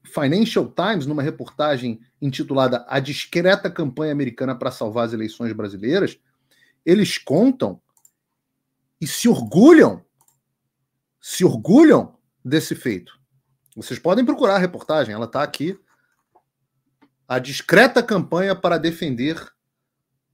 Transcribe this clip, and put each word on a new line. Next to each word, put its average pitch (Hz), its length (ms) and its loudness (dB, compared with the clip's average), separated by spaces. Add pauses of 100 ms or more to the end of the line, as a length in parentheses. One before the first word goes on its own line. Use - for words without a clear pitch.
Financial 160 680 -2
Times, 175 340 -4
numa 147 160 -4
reportagem 135 800 -6 (200)
intitulada 135 640 -2
A 135 120 -4
Discreta 170 720 -2
Campanha 156 420 -6
Americana 131 440 -6
para 127 160 -6
Salvar 117 340 -4
as 113 80 -6
Eleições 110 400 -8
Brasileiras, 107 640 -4 (680)
eles 180 320 2
contam 156 640 -2 (1160)
e 156 80 -10
se - 200 -2
orgulham, 175 800 6 (1120)
se - 240 -4
orgulham 170 720 6 (260)
desse 151 320 -2
feito. - 440 -8 (560)
Vocês 117 240 -12
podem 208 260 0
procurar 240 300 0
a 196 40 0
reportagem, 156 540 -4
ela 110 140 -8
tá 131 160 -4
aqui. 165 360 -8 (1500)
A 127 120 -4
Discreta 180 600 2
Campanha 185 540 -2
para 175 220 -2
Defender 156 760 -6 (800)